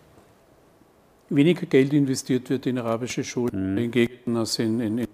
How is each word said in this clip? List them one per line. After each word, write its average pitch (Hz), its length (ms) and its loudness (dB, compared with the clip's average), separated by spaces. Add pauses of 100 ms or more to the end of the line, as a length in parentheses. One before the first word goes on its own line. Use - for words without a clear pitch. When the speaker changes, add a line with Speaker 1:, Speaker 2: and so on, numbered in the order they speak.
(1300)
Speaker 1:
weniger 160 360 2
Geld 139 260 4
investiert 131 560 0
wird 131 160 -2
in 127 140 -2
arabische 117 440 -4
Schulen, 107 500 -2
Speaker 2:
Mhm. 98 40 0
Speaker 1:
in 117 140 -2
Gegenden 120 460 0
als 113 200 -2
in, 113 220 0
in, 110 180 -2
in 120 160 -4